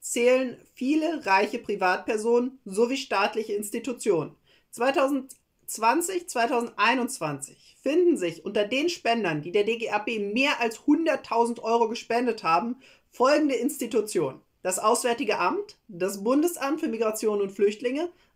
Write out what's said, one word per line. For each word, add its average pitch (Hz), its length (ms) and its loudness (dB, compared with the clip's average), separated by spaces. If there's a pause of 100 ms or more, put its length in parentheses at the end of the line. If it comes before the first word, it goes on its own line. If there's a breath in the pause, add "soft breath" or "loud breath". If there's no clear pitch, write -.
zählen 247 600 2 (140)
viele 311 500 0
reiche 202 340 2
Privatpersonen 214 1040 0
sowie 226 320 0
staatliche 220 560 -2
Institutionen. 208 840 -2 (360 soft breath)
Zweitausendzwanzig, 269 1600 -2
zweitausendeinundzwanzig 233 1500 -2
finden 330 360 2
sich 170 280 -4
unter 214 200 0
den 262 240 0
Spendern, 214 540 0
die 175 100 -10
der 208 100 4
D 226 140 0
G 226 140 -6
A 208 100 0
P 226 180 -4
mehr 233 420 0
als 233 260 -4
hunderttausend 262 760 2
Euro 226 260 2
gespendet 233 540 -2
haben, 185 340 2 (360 loud breath)
folgende 285 420 4
Institutionen: 214 840 -2 (220)
das 185 160 -2
Auswärtige 233 600 0
Amt, 285 380 -2 (120)
das 196 340 -4
Bundesamt 294 580 0
für 320 80 -2
Migration 214 520 -2
und 196 100 -2
Flüchtlinge, 247 600 0 (260 loud breath)